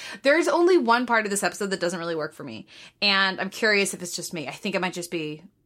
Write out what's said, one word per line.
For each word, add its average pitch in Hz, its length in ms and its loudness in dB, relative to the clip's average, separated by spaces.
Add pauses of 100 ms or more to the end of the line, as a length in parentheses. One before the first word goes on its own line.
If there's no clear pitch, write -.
(240)
There's 302 240 6
only 349 300 6
one 240 280 4
part 226 200 2
of 196 60 -4
this 202 120 -2
episode 190 280 -2
that 185 100 -2
doesn't 175 180 -2
really 165 160 -4
work 151 180 -6
for - 120 -16
me. 110 220 -12 (340)
And 196 400 2
I'm 190 80 -4
curious 202 440 2
if 175 80 -12
it's 175 140 -10
just - 180 -10
me. 151 140 -6
I 139 40 -8
think 185 240 -6
it 185 60 0
might 180 120 -2
just 170 180 -8
be 151 320 -6 (220)